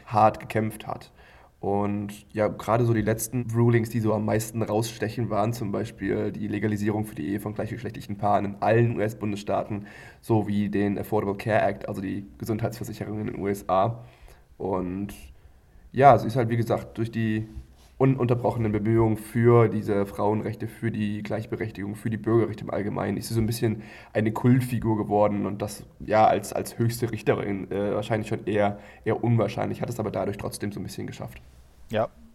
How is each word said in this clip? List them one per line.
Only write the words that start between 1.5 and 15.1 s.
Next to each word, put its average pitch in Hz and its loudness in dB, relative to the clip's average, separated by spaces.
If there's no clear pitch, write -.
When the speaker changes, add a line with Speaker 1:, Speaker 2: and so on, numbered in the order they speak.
Speaker 1:
Und 101 -2
ja, 107 2
gerade 113 0
so 117 4
die 110 2
letzten 113 -2
Rulings, 117 4
die 120 -2
so 107 2
am 107 0
meisten 113 -2
rausstechen, 107 -2
waren 107 0
zum 104 -6
Beispiel 104 -4
die 104 -6
Legalisierung 104 -2
für - -14
die 76 -6
Ehe 101 -2
von 104 -6
gleichgeschlechtlichen 101 -8
Paaren 101 2
in 101 -6
allen 117 4
U-S-Bundesstaaten 101 -4
sowie 104 2
den 101 2
Affordable 98 -2
Care 107 2
Act, 98 -2
also 101 -6
die 98 -6
Gesundheitsversicherung 107 -6
in 107 -4
den - -8
U 95 -2
S 101 -4
A. 101 2
Und 92 -4